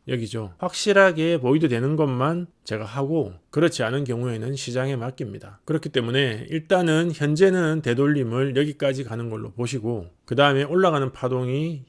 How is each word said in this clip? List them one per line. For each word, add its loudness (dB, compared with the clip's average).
여기죠. -6
확실하게 2
보이드 2
되는 0
것만 0
제가 -6
하고 -2
그렇지 2
않은 -2
경우에는 -4
시장에 -4
맡깁니다. -10
그렇기 -4
때문에 0
일단은 2
현재는 2
되돌림을 0
여기까지 0
가는 -8
걸로 -8
보시고 -4
그 -4
다음에 6
올라가는 2
파동이 -4